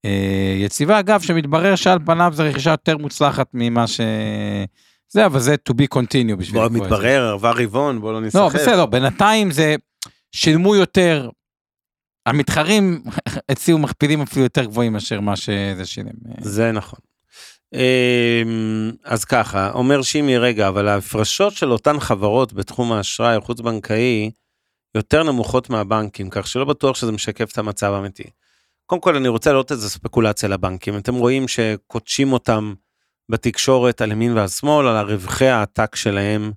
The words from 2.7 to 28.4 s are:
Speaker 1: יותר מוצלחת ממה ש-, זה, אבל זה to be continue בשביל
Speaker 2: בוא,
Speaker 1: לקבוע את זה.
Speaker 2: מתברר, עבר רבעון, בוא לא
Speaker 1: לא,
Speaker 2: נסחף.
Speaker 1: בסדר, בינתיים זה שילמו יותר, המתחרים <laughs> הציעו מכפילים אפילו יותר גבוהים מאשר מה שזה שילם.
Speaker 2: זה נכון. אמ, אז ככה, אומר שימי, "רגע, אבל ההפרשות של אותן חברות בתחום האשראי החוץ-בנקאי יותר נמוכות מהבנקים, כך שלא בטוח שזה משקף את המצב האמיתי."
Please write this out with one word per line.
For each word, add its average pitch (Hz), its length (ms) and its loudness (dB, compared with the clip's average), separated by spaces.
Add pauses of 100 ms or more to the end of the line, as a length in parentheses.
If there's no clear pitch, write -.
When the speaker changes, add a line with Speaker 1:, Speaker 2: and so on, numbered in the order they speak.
Speaker 1:
יותר 156 260 0
מוצלחת 143 560 0
ממה 120 340 0
ש-, - 140 -4 (1080)
זה, 214 160 4
אבל 139 140 2
זה 135 160 2 (140)
to 127 40 2
be 135 120 4 (120)
continue 120 400 0
בשביל 92 220 -4
Speaker 2:
בוא, 110 60 2
Speaker 1:
לקבוע 113 200 0
את 92 40 -6
זה. 107 60 2
Speaker 2:
מתברר, 120 380 2
עבר 113 240 0
רבעון, 123 440 -2
בוא 110 120 -6
לא 110 80 -4
Speaker 1:
לא, 110 60 -4
Speaker 2:
נסחף. 175 280 2
Speaker 1:
בסדר, 185 300 4
בינתיים 170 680 2
זה 151 240 2 (560)
שילמו 170 440 4
יותר, 170 540 2 (960)
המתחרים 160 760 2 (180)
<laughs> - 300 -8
הציעו 160 280 2
מכפילים 147 420 0
אפילו 135 240 0
יותר 123 200 0
גבוהים 113 280 -2
מאשר 104 280 -6
מה 101 140 -2
שזה 98 500 -4
שילם. 104 240 -12 (320)
Speaker 2:
זה 110 300 0
נכון. 104 280 -8 (760)
אמ, 117 1160 0 (120)
אז 113 220 -4
ככה, 101 480 0
אומר 135 280 2
שימי, 139 360 0
"רגע, 113 300 2
אבל 101 200 0
ההפרשות 107 680 0
של 143 180 -2
אותן 147 280 2
חברות 107 540 0
בתחום 117 380 -4
האשראי 113 440 0
החוץ-בנקאי 113 960 -2 (640)
יותר 151 280 2
נמוכות 127 460 -2
מהבנקים, 104 600 -4
כך 98 180 -8
שלא 131 180 -4
בטוח 139 300 0
שזה 113 160 -2
משקף 107 400 -6
את - 60 -8
המצב 104 360 -4
האמיתי." 98 300 -8 (640)